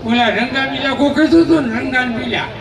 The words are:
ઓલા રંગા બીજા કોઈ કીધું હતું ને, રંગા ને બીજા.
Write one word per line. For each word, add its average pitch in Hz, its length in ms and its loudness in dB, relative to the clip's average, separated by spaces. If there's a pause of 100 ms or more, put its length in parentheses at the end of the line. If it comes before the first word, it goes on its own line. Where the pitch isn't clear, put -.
ઓલા 233 260 2
રંગા 254 360 -2
બીજા 269 300 -4
કોઈ 285 180 2
કીધું 320 300 6
હતું 311 200 2
ને, 226 160 -4
રંગા 262 260 -2
ને 233 100 -4
બીજા. 240 320 -6 (120)